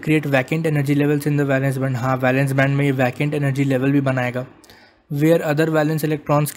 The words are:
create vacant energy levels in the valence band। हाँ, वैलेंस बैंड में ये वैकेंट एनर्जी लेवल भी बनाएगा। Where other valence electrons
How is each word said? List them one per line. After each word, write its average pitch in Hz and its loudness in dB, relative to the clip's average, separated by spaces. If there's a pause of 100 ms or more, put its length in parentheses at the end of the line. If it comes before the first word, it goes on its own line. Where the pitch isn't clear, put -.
create 156 0
vacant 160 0
energy 147 0
levels 147 0
in 147 0
the 143 2
valence 135 0
band। 131 -2
हाँ, 131 0
वैलेंस 131 2
बैंड 139 2
में 143 0
ये 139 2
वैकेंट 131 -2
एनर्जी 139 0
लेवल 135 0
भी 143 2
बनाएगा। 127 -2 (680)
Where 156 2 (100)
other 151 2
valence 156 0
electrons 151 0